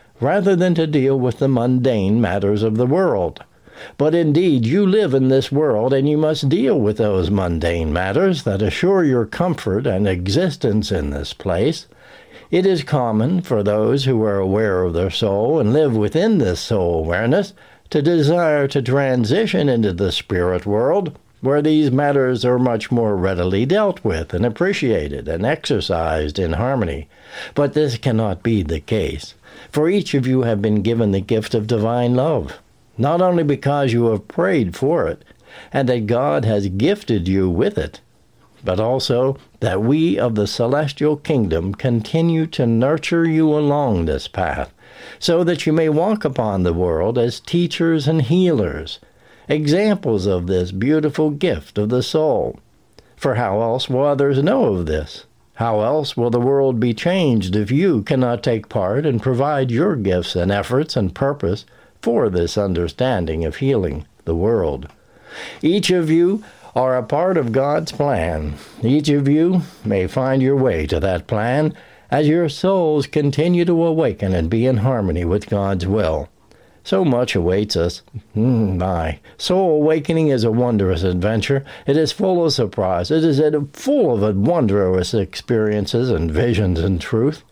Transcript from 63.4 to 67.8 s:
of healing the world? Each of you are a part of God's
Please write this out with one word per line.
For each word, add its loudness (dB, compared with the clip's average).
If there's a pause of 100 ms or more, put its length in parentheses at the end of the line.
of -6
healing -2 (200)
the -2
world? -2 (720)
Each 0
of 2
you 2 (320)
are 0
a -2
part 0
of 0
God's 0